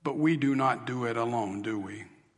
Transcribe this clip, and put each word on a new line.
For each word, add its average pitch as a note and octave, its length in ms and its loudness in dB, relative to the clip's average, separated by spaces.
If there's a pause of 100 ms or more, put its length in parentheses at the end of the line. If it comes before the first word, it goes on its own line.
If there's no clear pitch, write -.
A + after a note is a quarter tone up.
But C#3+ 160 -2
we D#3+ 180 4
do C#3 200 2
not B2+ 280 2
do B2 200 -4
it A#2 120 0
alone, A2+ 460 -2
do A2 160 -2
we? F#2+ 280 -10 (320)